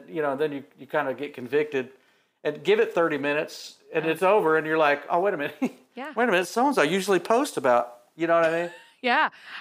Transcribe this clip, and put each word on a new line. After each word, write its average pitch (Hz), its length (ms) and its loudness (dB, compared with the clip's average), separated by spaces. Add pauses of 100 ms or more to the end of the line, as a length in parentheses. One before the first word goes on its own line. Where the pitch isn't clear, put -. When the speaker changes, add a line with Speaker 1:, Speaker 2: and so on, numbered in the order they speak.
Speaker 1:
you 170 120 -4
know, 139 140 -2
then 151 160 -2
you, 139 120 -10 (160)
you 135 80 -18
kinda 139 260 -2
get 143 200 -10
convicted. 135 580 -2 (520)
And 147 200 -6
give 202 160 4
it 226 140 -2
thirty 165 240 0
minutes, 147 600 -6 (140)
and 160 140 -2
Speaker 2:
Yeah. 160 60 0
Speaker 1:
it's 160 120 -6
over, 180 340 4
and 156 80 -2
you're 156 120 0
like, 143 320 2
"Oh, 175 100 0
wait 196 140 0
a 139 40 -4
minute." 147 220 -6
<laughs> 123 120 -4 (240)
Speaker 2:
Yeah. 277 200 -12
Speaker 1:
"Wait 240 140 2
a - 20 0
minute, 180 160 2
so-and-so 247 360 2
usually 185 360 2
post 247 380 0
about," 123 440 2 (140)
you 165 120 -2
know 165 80 4
what 165 100 4
I 160 60 2 (100)
mean? 170 100 -6 (300)
Speaker 2:
Yeah. 254 280 0 (320)